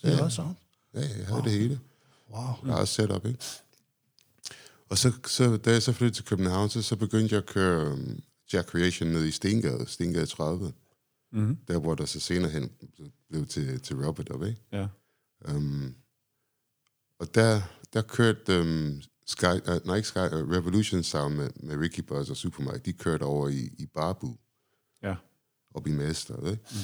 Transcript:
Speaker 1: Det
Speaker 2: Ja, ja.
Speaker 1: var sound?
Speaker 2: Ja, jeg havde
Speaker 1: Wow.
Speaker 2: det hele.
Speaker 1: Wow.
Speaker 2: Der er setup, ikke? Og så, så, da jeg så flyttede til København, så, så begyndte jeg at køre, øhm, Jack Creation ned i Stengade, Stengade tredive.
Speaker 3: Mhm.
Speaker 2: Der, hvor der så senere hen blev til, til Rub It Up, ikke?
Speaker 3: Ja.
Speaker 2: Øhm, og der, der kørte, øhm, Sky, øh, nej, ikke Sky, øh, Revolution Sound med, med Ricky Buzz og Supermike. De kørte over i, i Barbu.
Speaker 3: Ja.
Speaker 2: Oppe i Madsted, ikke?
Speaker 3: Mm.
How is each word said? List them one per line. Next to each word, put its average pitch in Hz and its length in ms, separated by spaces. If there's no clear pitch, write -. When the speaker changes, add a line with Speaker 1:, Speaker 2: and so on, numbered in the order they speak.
Speaker 1:
Det 165 80
Speaker 2:
Ja, 151 60
ja. - 60
Speaker 1:
var 160 80
sound? - 260
Speaker 2:
Ja, 110 60
jeg 139 100
havde 101 240
Speaker 1:
Wow. 120 100
Speaker 2:
det 113 80
hele. 120 280
Speaker 1:
Wow. 120 240
Speaker 2:
Der 120 100
er 98 100
setup, 98 400
ikke? 123 140
Og 98 80
så, 127 140
så, 120 300
da 113 140
jeg 117 120
så 123 100
flyttede 120 240
til - 80
København, 95 440
så, 117 120
så 110 140
begyndte 107 400
jeg 101 80
at - 60
køre, 85 420
øhm, 65 320
Jack 90 160
Creation 85 400
ned 82 160
i 78 60
Stengade, 95 560
Stengade 85 380
tredive. 82 480
Speaker 3:
Mhm. 107 240
Speaker 2:
Der, 87 120
hvor 80 160
der 76 100
så - 140
senere 87 320
hen 69 200
blev 76 160
til, 65 360
til 69 240
Rub 78 140
It - 100
Up, 67 140
ikke? 110 180
Speaker 3:
Ja. 98 160
Speaker 2:
Øhm, 71 500
og 80 160
der, 110 260
der 110 80
kørte, 110 520
øhm, 80 480
Sky, - 200
øh, 87 400
nej, 92 100
ikke 107 120
Sky, - 100
øh, 80 320
Revolution 90 540
Sound 73 320
med, 71 200
med 76 220
Ricky 82 220
Buzz 71 300
og - 80
Supermike. 67 480
De 92 80
kørte 80 300
over 71 260
i, 65 280
i - 80
Barbu. 92 500
Speaker 3:
Ja. 98 120
Speaker 2:
Oppe - 160
i 76 40
Madsted, 73 580
ikke? 107 200
Speaker 3:
Mm. 107 120